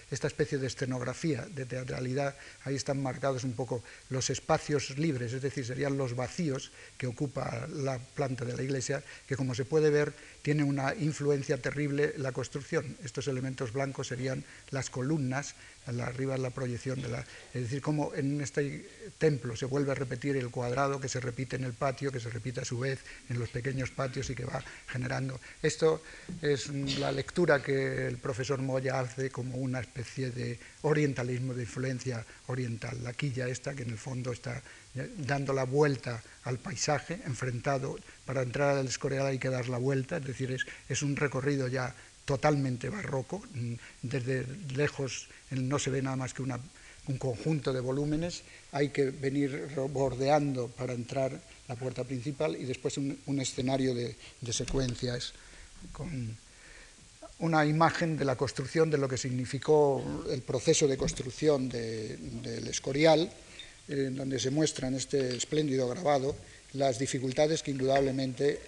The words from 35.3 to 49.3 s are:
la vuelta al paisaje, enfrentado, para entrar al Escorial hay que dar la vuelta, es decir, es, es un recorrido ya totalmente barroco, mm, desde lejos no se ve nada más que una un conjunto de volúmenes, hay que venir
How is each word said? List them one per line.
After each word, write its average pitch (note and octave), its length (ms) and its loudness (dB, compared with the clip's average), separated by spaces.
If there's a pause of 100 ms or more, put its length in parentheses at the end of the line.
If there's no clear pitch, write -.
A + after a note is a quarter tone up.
la C3+ 120 2
vuelta B2+ 580 2 (220)
al B2 140 -2
paisaje, D#3 680 -2
enfrentado, B2+ 720 -2 (260)
para C3 180 0
entrar C#3 340 2
al C3+ 100 2
Escorial C3+ 400 0
hay C3+ 120 0
que C3 120 0
dar B2 180 -2
la B2+ 100 -2
vuelta, C3+ 380 2
es C#3+ 80 -4
decir, C3 260 -4
es, B2+ 160 -4 (220)
es C3+ 140 0
un C#3+ 140 2
recorrido C3 520 2
ya B2+ 260 -2 (300)
totalmente C3+ 680 2
barroco, C#3 500 -4 (140)
mm, A#2+ 200 -2 (280)
desde B2+ 440 0 (300)
lejos C#3 520 -2 (220)
no C3 280 0
se C3 120 0
ve C3+ 120 2
nada C3+ 140 -2
más B2+ 180 -4
que C3+ 80 -6
una B2+ 180 -4 (480)
un C3 100 -2
conjunto C3+ 540 0
de B2+ 80 0
volúmenes, D3 640 0 (300)
hay C#3+ 180 2
que C3+ 200 4
venir C#3 640 0